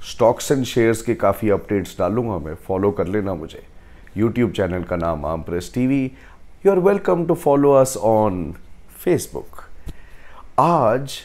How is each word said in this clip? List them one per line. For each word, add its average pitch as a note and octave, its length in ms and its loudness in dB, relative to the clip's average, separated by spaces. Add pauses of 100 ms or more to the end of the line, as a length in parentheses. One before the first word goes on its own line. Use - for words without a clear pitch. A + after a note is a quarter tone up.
(120)
stocks A#2+ 400 2
and C3+ 120 0
shares A2+ 380 2
के A#2 120 -2
काफ़ी G2+ 360 0
अपडेट्स F#2+ 480 -2
डालूंगा G2+ 400 -2
मैं, D2+ 160 -8
फॉलो F#2+ 360 0
कर G2+ 160 0
लेना G2 280 -2
मुझे। D#2+ 280 -12 (560)
YouTube A2+ 380 0
चैनल F2+ 260 0
का F2+ 140 -4
नाम E2 300 -2
आम D#2+ 160 -4
प्रेस F2 320 -6
टीवी। C3 380 0 (540)
You G3 120 6
are F3+ 100 4
welcome F#3 420 2
to D#3+ 60 2 (120)
follow C#3+ 360 6
us - 200 -4
on G#2+ 400 2 (640)
Facebook। - 540 -4 (960)
आज C#3 680 2